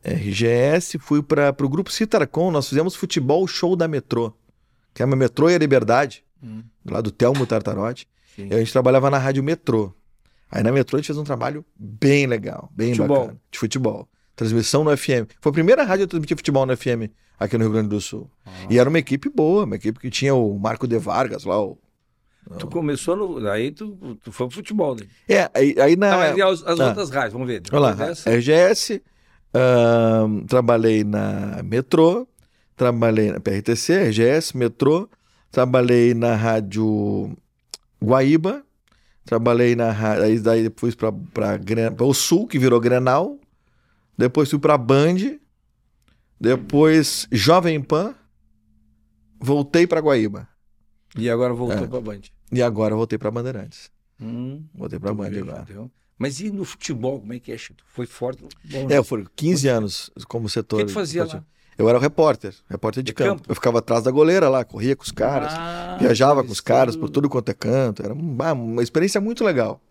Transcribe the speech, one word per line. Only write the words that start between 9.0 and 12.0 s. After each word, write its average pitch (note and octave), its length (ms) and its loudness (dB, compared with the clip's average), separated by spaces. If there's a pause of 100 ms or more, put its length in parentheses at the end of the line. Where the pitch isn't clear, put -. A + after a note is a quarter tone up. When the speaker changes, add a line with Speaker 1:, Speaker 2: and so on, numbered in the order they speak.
Speaker 1:
na C#3 80 2
Rádio C3+ 260 0
Metrô. A#2+ 520 -2 (560)
Aí A2 120 -4
na A2 80 2
Metrô C3+ 280 0
a - 20 0
gente D3 60 -8
fez D3+ 100 -6
um D3+ 80 -6
trabalho C#3+ 400 -6 (100)
bem C3+ 520 0